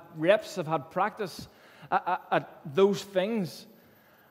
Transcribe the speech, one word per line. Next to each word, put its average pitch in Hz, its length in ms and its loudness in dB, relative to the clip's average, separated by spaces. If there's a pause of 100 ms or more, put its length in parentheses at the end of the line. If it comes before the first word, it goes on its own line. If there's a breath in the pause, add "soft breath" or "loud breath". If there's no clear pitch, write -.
(160)
reps, 185 420 2
I've 160 100 -4
had 160 220 -4
practice 196 580 -4 (440 loud breath)
at, 180 160 0
at, 180 140 -2 (100)
at 165 300 -2 (120)
those 190 300 4
things. 190 640 -2 (640 soft breath)